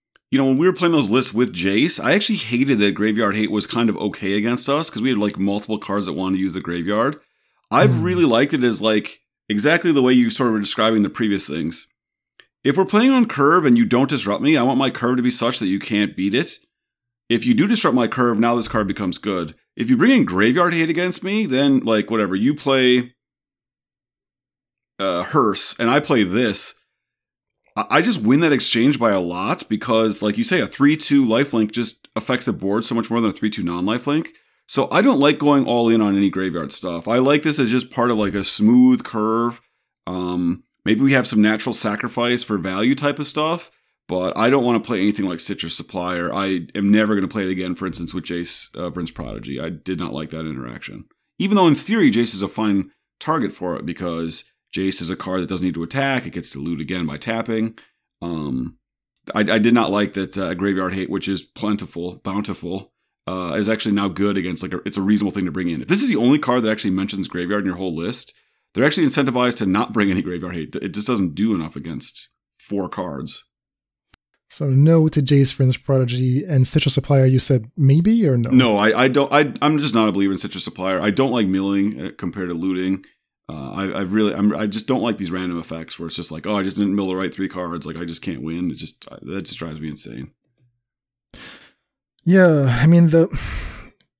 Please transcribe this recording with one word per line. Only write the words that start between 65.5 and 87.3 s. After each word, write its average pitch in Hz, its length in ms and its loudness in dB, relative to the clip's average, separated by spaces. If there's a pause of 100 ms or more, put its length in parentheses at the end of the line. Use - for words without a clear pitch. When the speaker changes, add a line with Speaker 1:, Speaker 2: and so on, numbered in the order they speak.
Speaker 1:
bring 87 180 -4
in. 78 140 -4
If - 60 -8
this 202 140 4
is 277 60 -2
the 180 80 0
only 123 220 4
card 123 240 0
that 110 80 0
actually 104 200 -2
mentions 95 360 -4
Graveyard 90 360 -4
in 101 40 -6
your 90 100 -4
whole 90 200 -6
list, - 380 -6 (400)
they're 170 100 2
actually 165 220 2
incentivized 123 520 0
to 107 80 -2
not 101 260 0
bring 104 180 2
any 90 100 0
Graveyard 90 340 -8
Hate. 80 220 -8
It 95 160 -8
just 104 140 -4
doesn't 98 280 0
do 104 200 0
enough 78 200 -4
against - 540 -8 (320)
four 98 280 -6
cards. 80 560 -8 (1080)
Speaker 2:
So 147 160 -6
no 156 420 6
to 151 140 2
Jace, 139 320 4
Vryn's 127 220 2
Prodigy, 127 680 0
and 135 220 2
Citrus - 280 0
Supplier, 135 300 2
you 131 160 4
said 120 360 0
maybe 170 520 4
or 131 80 4
no? 117 140 0
Speaker 1:
No, 127 260 6
I, 110 280 4
I 135 40 6
don't, 135 240 2
I, 147 200 4 (100)
I'm 151 160 4
just 139 160 0
not 113 140 4
a 98 40 2
believer 98 200 2
in 92 60 -2
Citrus 92 240 -8
Supplier. 92 380 -4
I 104 100 -2
don't 131 220 0
like 113 160 0
milling, 98 520 0
uh, 95 160 -10
compared 92 340 -8
to 87 40 -6
looting. 92 500 -2 (440)
Uh, 67 240 -12
I, 98 280 -6
I've 95 120 -6
really, 107 220 2
I'm, 104 220 2
I 107 100 -4
just 104 220 -4
don't 131 140 -2
like 110 160 -4
these 90 120 -8
random 90 280 -6
effects 82 400 -12
where 85 100 -10
it's - 80 -4
just 82 160 -8
like, 80 160 -10
"Oh, 104 80 -2
I 98 80 -2
just 95 120 -4
didn't 101 200 0
mill 98 120 -2
the 92 80 -4
right 92 160 -4